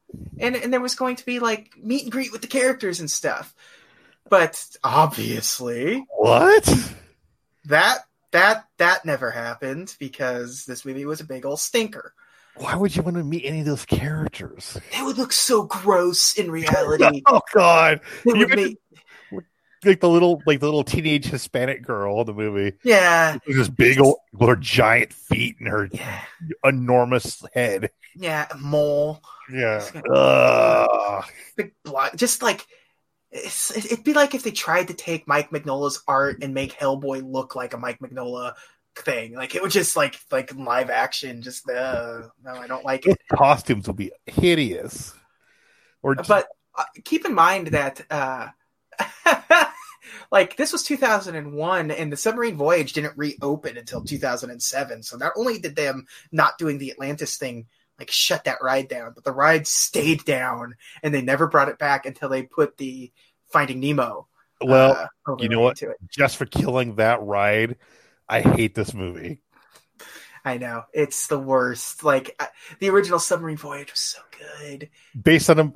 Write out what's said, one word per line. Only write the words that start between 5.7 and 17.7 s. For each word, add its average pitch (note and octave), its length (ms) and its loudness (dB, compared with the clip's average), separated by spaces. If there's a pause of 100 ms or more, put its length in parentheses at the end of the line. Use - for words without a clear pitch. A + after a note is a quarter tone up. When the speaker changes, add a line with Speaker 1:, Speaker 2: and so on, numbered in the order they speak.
Speaker 2:
What? E4+ 580 6 (960)
Speaker 1:
that, E3+ 340 2 (320)
that, G#3 340 4 (140)
that F3 260 2
never C3 260 -4
happened C3 680 -10
because B2+ 680 -8
this B2+ 180 -12
movie C#3 200 -10
was D#3 160 -8
a D#3 60 -16
big C3 180 -12
old C#3+ 160 -6
stinker. - 540 -4 (420)
Speaker 2:
Why - 200 -6
would G3 180 0
you - 80 0
want E3+ 140 -2
to E3 80 -4
meet C#3+ 200 -4
any D#3 160 -4
of D3 60 -4
those C#3+ 200 -4
characters? - 880 -6 (180)
Speaker 1:
They C4+ 80 -4
would C4+ 160 -4
look C4 140 -2
so A3 320 2
gross F#3 680 2
in F3 160 -2
reality. E3 720 2
Speaker 2:
<laughs> - 20 4
Oh, A#3+ 140 6 (140)
God. E3 460 6 (240)